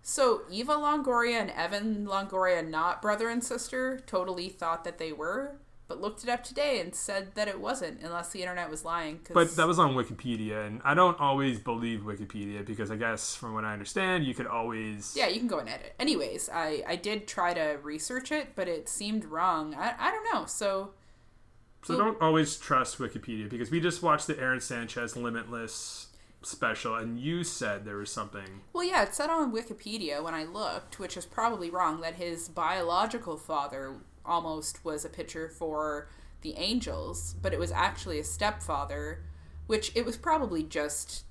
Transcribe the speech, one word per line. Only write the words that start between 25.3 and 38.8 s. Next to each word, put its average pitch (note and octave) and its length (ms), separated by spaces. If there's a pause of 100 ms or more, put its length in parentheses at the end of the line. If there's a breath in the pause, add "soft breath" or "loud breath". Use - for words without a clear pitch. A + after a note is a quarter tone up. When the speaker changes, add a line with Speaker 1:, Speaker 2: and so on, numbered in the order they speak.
Speaker 2:
special, A2+ 540
and A#2 220
you E3 260
said G#2 400
there G#2 120
was G2+ 160
something. G2 480 (120)
Speaker 1:
Well, F4 120
yeah, F4+ 200
it D4+ 100
said D4+ 160
on D#4 220
Wikipedia G#3 680
when E3 120
I D#3 100
looked, F3+ 540
which F#3 180
is F3 100
probably A3 440
wrong, E3+ 320
that E3 120
his E3+ 340
biological F3 880
father C#3 580 (300)
almost D#3+ 600
was D3+ 200
a D#3+ 40
pitcher D#3+ 400
for D3+ 600 (340 loud breath)
the D#3 140
Angels, - 840
but F#3+ 120
it D3 60
was E3+ 140
actually F3 460
a D3+ 60
stepfather, D3+ 960 (440 loud breath)